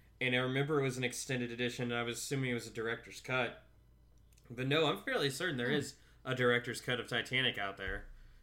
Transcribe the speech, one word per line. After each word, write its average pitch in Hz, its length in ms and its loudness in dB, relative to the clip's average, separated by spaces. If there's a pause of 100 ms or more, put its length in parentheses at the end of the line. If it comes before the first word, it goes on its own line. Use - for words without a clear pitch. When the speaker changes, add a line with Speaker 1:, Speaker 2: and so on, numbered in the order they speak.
(200)
Speaker 1:
and 127 140 2
I 123 40 4
remember 139 420 2
it - 20 4
was 131 160 0
an 127 60 0
extended 123 480 -2
edition, 120 400 -2
and - 80 0
I - 20 0
was 117 160 -2
assuming 135 320 -2
it 120 40 0
was 113 120 -4
a 110 60 -12
director's 113 480 -6
cut. 127 400 -2 (880)
But 123 160 -4
no, 151 200 4
I'm 147 120 2
fairly 170 320 0
certain 165 260 -2
there 120 140 0
Speaker 2:
Hmm. 147 60 4
Speaker 1:
is - 180 -2 (300)
a 131 100 -2
director's 120 480 4
cut 123 180 0
of 104 80 -6
Titanic 123 480 0
out 98 220 -4
there, 98 260 -4 (380)